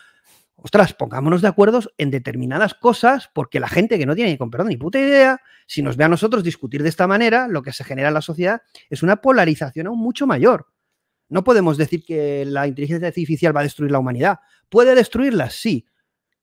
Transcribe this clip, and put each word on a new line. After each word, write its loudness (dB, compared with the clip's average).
Ostras, 2
pongámonos -2
de 2
acuerdo 4
en -2
determinadas -4
cosas, 2
porque -4
la -4
gente 0
que -2
no 0
tiene, -2
con -8
perdón, -4
ni -4
puta -4
idea, 4
si -6
nos -4
ve 2
a 6
nosotros 0
discutir -6
de 0
esta 0
manera, 2
lo -4
que -12
se -12
genera -4
en 0
la -2
sociedad -4
es -8
una 4
polarización 0
aún -8
mucho -4
mayor. 2
No -2
podemos 4
decir -2
que -4
la -4
inteligencia -6
artificial -2
va 0
a 0
destruir -4
la 0
humanidad. -2
¿Puede 6
destruirla? 2
Sí. -4